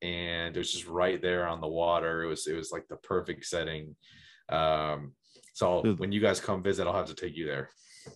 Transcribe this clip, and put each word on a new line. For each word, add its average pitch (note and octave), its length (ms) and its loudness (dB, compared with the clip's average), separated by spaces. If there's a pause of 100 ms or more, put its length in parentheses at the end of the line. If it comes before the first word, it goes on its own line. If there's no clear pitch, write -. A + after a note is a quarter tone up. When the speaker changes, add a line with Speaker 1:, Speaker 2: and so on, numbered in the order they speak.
Speaker 1:
and E2+ 540 -2
it F2+ 40 -2
was F2 120 0
just F2 160 -4
right F2 340 2
there F2+ 260 2
on E2 140 -2
the D#2+ 60 -2
water. E2 560 2
It E2 40 0
was, D#2 200 -4
it D#2 80 0
was, D#2+ 160 -6
like, E2 160 -8
the D#2 100 -12
perfect F2 480 -4
setting. D#2 500 -4 (560)
Um, D2+ 640 2 (400)
so F2+ 300 4
Speaker 2:
Dude. G2+ 160 4
Speaker 1:
when F#2+ 120 -2
you G#2 100 2
guys G2 200 6
come F#2 220 -2
visit, F#2 240 2
I'll F2+ 60 2
have F#2 120 0
to D#2 80 -10
take D#2+ 240 -8
you D#2+ 80 -4
there. C#2 240 -4 (460)